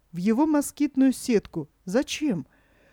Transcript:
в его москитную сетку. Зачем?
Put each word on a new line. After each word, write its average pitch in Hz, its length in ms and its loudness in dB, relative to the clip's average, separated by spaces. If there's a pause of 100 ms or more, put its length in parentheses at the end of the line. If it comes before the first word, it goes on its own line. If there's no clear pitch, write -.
(120)
в 165 60 -10
его 220 280 2
москитную 269 640 0
сетку. - 580 -2 (160)
Зачем? 226 600 -2 (460)